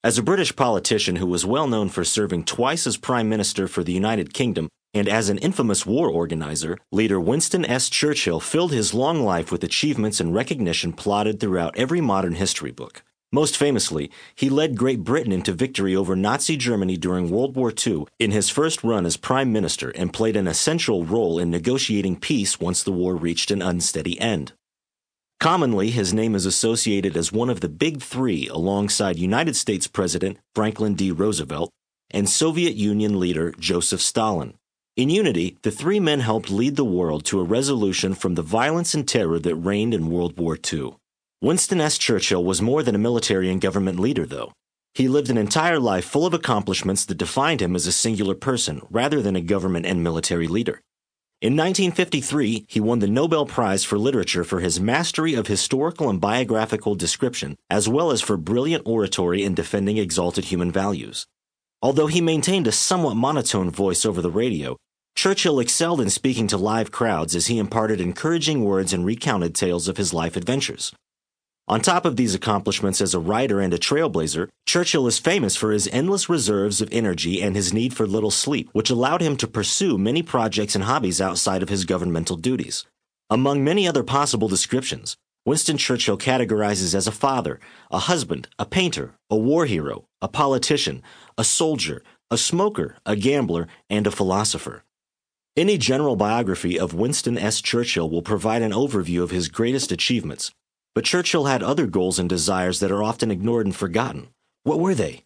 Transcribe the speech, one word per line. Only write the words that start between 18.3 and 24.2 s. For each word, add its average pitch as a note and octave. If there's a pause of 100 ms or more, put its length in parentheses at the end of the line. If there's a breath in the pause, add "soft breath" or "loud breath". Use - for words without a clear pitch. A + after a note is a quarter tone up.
his G2+
first D#3
run A2
as E2
Prime B2+
Minister E2+
and F2
played A2
an F#2+
essential A2
role F2
in F2
negotiating F#2+
peace A2+
once F2
the -
war F2+
reached E2+
an G2+
unsteady F2
end. F#2 (840)